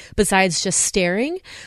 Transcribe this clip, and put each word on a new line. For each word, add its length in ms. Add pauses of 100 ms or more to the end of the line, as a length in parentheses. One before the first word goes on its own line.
(180)
besides 440
just 200
staring. 580 (280)